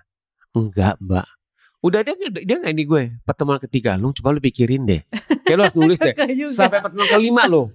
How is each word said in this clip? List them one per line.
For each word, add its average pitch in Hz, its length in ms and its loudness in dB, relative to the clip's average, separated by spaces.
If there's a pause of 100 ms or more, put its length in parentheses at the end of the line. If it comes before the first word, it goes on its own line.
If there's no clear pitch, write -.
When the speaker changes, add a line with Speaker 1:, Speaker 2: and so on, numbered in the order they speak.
(520)
Speaker 1:
"Enggak, 101 460 0
Mbak." 92 280 -4 (540)
Udah 185 200 2
dia, 285 180 -4
dia 233 380 -4
nggak 339 160 -4
ini 156 120 -2
gue. 147 180 0 (200)
Pertemuan 143 360 -2
ketiga, 120 360 -2
"Lu 104 160 -2
coba 139 220 -2
lu 147 80 -2
pikirin 131 440 0
deh. 92 200 0 (380)
Kayak 359 120 2
lu 190 80 4
harus 196 140 2
nulis 165 220 4
deh." 320 140 2
Speaker 2:
<laughs> - 20 -8
Enggak 262 200 -2
juga. 285 180 -4
Speaker 1:
Sampai 202 280 2
pertemuan 202 280 -2
kelima 233 360 4
loh. 160 300 2